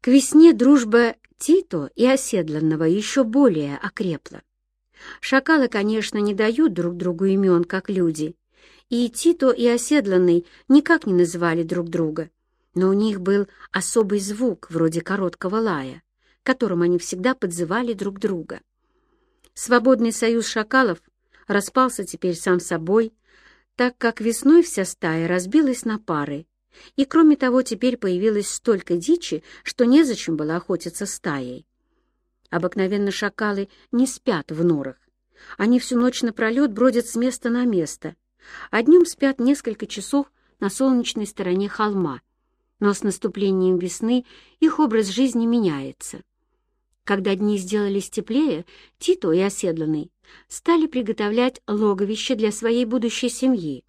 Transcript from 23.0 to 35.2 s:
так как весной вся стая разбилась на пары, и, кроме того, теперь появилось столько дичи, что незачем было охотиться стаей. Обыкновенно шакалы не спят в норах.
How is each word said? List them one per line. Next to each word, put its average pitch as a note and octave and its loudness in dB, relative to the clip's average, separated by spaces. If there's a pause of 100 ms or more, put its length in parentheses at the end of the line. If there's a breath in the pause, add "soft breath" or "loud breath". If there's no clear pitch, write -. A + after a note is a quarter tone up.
так B3 -2
как A3+ -2
весной C4+ 4
вся G#3 -2
стая E3 -4
разбилась A3+ 0
на G#3+ -4
пары, D3 -6 (500 soft breath)
и, C#4 2
кроме D#4 6
того, B3+ 2
теперь B3 -2
появилось G3+ -2
столько G3 -2
дичи, F3 -2 (200 loud breath)
что - -2
незачем A#3+ 2
было D3+ -4
охотиться F3 -6
стаей. C3+ -8 (840)
Обыкновенно F#3+ -2
шакалы G3+ -6 (240 soft breath)
не B3 2
спят F#3 -4
в D#3+ -2
норах. C#3 0 (600 loud breath)